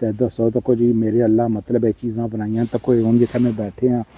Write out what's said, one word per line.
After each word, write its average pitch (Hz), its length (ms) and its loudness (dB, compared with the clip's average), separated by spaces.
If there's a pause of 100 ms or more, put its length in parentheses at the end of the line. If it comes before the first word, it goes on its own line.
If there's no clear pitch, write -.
ते 110 120 -2
दस्सो 113 380 0
तो 120 240 0
जी 117 200 2
मेरे 113 280 2
अल्लाह 113 260 2
मतलब 113 360 -2
ये 110 100 2
चीज़ां 117 360 -6
बनाइयां। 110 360 -4
तो 113 120 -4
कोई 120 240 2
हुण 113 160 4
जित्थे 120 200 0
मैं 120 180 0
बैठे 107 320 -2
हाँ, 123 160 -2 (140)